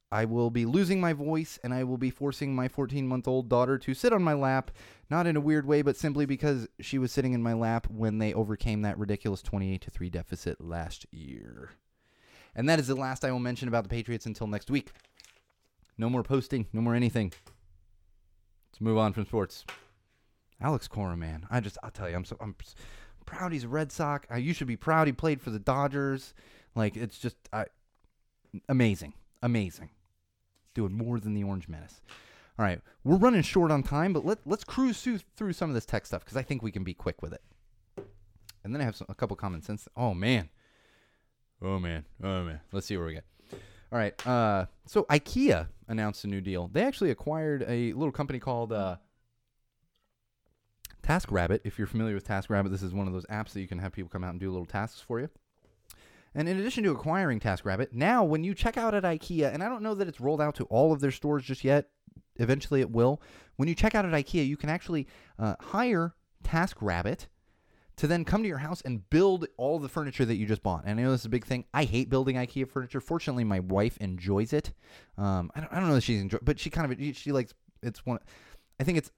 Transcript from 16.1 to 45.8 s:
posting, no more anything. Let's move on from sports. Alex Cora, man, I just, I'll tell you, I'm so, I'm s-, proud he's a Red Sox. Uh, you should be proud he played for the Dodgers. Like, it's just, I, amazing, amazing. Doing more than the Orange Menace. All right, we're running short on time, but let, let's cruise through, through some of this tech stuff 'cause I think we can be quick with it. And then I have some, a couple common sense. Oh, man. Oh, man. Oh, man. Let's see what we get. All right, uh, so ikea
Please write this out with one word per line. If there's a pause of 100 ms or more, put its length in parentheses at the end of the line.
posting,
no
more
anything. (520)
Let's
move
on
from
sports. (960)
Alex
Cora,
man,
I
just,
I'll
tell
you,
I'm
so,
I'm
s-, (520)
proud
he's
a
Red
Sox.
Uh,
you
should
be
proud
he
played
for
the
Dodgers. (400)
Like,
it's
just, (160)
I, (1040)
amazing, (300)
amazing. (840)
Doing
more
than
the
Orange
Menace. (560)
All
right, (240)
we're
running
short
on
time,
but
let,
let's
cruise
through, (160)
through
some
of
this
tech
stuff
'cause
I
think
we
can
be
quick
with
it. (1200)
And
then
I
have
some,
a
couple
common
sense.
Oh,
man. (1160)
Oh,
man. (180)
Oh,
man. (100)
Let's
see
what
we
get. (640)
All
right,
uh, (180)
so
ikea (200)